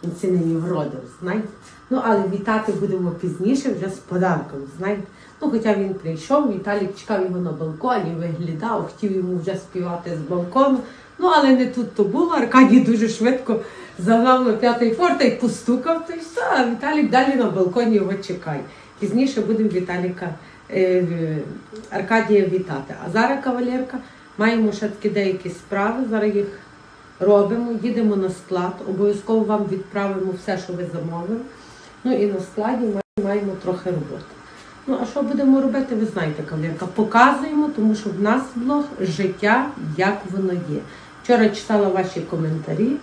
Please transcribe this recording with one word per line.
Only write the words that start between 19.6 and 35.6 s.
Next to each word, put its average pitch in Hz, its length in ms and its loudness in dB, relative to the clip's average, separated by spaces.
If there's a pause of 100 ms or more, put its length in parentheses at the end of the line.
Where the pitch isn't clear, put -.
Віталіка, 180 600 -4 (420)
е, 185 340 2 (840)
Аркадія 208 560 2
вітати. 165 480 -4 (120)
А 170 40 -8
зараз, 247 340 2
кавалерка, 247 540 -2 (400)
маємо 220 340 2
ще 208 160 -4
таки 202 220 -4
деякі 185 400 -2
справи, 220 600 -2
зараз 208 260 0
їх 202 100 0 (720)
робимо, 208 520 4 (100)
їдемо 214 340 2
на 190 140 0
склад, 180 420 -4 (160)
обов'язково 202 560 0
вам 202 280 0
відправимо 190 600 -4 (100)
все, 190 160 -4
що 180 140 -10
ви 175 200 -6
замовили. 170 480 -6 (640)
Ну 247 140 2
і 208 80 2
на 190 140 -2
складі 226 460 -4
ми 202 380 -4
маємо 202 280 -2 (100)
трохи 180 280 -4
роботи. 151 340 -6 (640)
Ну, 269 160 0
а - 40 -4
що 285 160 -4
будемо 269 380 4